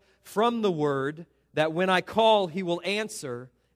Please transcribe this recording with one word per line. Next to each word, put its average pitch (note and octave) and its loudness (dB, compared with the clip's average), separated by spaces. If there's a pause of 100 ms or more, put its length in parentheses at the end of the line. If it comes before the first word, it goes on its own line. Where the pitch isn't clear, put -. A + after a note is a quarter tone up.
(220)
from A#3 0
the G3+ 2
Word, D3 -2 (260)
that D#3 0
when F3+ 0
I F#3 4
call, G#3+ 4
He F3 -6
will E3+ -2
answer, E3+ -6 (240)